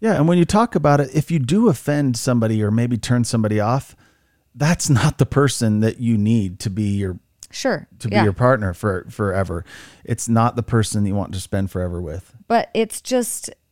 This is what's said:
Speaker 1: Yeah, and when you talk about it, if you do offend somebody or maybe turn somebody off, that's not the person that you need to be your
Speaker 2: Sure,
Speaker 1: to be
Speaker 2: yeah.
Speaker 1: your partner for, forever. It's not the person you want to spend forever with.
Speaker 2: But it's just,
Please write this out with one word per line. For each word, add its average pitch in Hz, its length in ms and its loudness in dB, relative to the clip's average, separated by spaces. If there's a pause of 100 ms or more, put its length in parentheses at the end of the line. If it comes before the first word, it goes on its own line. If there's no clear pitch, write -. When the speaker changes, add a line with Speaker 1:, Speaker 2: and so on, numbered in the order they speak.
Speaker 1:
Yeah, 214 140 2
and 151 140 4
when 175 100 4
you 175 60 6
talk 214 300 2
about 147 260 4
it, 139 140 -4
if 156 160 0
you 165 80 0
do 170 300 2
offend 143 480 0
somebody 113 460 0
or 104 80 0
maybe 120 280 0
turn 123 260 0
somebody 107 340 0
off, 117 380 -2 (580)
that's 160 340 0
not 139 300 2
the - 80 4
person 120 540 2
that 110 180 0
you 117 180 0
need 104 440 0
to 107 100 -4
be 104 140 -4 (120)
your 95 220 -4 (320)
Speaker 2:
Sure, - 360 -6 (140)
Speaker 1:
to 120 80 -6
be 107 80 -2
Speaker 2:
yeah. 196 80 4
Speaker 1:
your 104 80 2
partner 110 420 2
for, 95 360 -4
forever. 95 540 -2 (400)
It's - 240 -6
not 113 280 2
the 120 80 -4
person 107 420 0
you 98 80 -2
want 98 200 -4
to 95 60 -6
spend 98 300 -4
forever 90 320 -6
with. 82 320 -12 (140)
Speaker 2:
But 233 260 0
it's 226 260 -4
just, - 480 -4 (240)